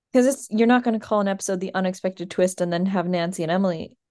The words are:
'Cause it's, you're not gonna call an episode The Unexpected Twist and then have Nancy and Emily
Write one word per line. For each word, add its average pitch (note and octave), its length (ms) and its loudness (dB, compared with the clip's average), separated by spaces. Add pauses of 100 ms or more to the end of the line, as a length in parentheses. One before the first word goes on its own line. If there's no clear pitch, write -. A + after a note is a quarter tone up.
(140)
'Cause B3 120 4
it's, C4+ 240 -2
you're A3 180 2
not B3 160 4
gonna A3 160 -2
call G#3+ 220 0
an G3 60 0
episode G3 320 -4
The F#3 140 -6
Unexpected F#3 580 -4
Twist F#3 300 0
and F3 120 0
then F3 140 0
have F#3+ 200 0
Nancy F3+ 360 -2
and D#3+ 80 -2
Emily F3+ 440 -2 (160)